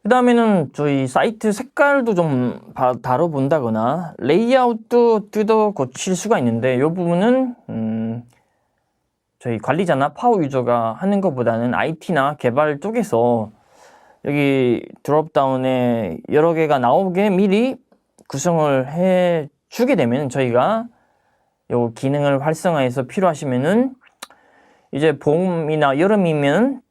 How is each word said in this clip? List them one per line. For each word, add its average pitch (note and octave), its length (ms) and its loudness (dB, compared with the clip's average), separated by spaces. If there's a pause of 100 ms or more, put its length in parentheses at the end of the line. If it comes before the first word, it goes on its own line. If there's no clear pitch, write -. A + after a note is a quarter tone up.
그 G#3 80 -4
다음에는 A#3 640 4
저희 C#3 340 0
사이트 G#3+ 440 -2
색깔도 B3+ 640 0
좀 C3+ 580 -2
봐-, B2+ 280 0
다뤄본다거나 C#3 1160 -2
레이아웃도 A#3 1120 2
뜯어 G#3+ 420 2
고칠 F#3 440 -4
수가 G#3 240 0
있는데 B2 360 0
이 B2 40 0
부분은, F#3 760 0 (140)
음, A2+ 540 -6 (1200)
저희 A#2 140 -4
관리자나 D3 540 0
파워 A3+ 300 0
유저가 A#2+ 500 -2
하는 G3 280 -2
것보다는 A#2+ 540 -2
아이티나 C#3+ 600 -2
개발 C#3+ 420 0
쪽에서 A#2+ 720 -2 (760)
여기 C#3 580 0 (200)
드롭다운에 C3 1160 0 (140)
여러 D#3 220 4
개가 D#3 260 0
나오게 F3+ 500 0
미리 G#3 480 0 (500)
구성을 C#3+ 640 0
해주게 F3+ 1040 0
되면 C3+ 340 0
저희가 C#3 580 0 (840)
요 A#2+ 220 0
기능을 C#3 500 -2
활성화해서 D3 600 -2
필요하시면은 E3 880 -2 (1000)
이제 C#3+ 280 0
봄이나 D#3 800 0
여름이면 F#3 920 2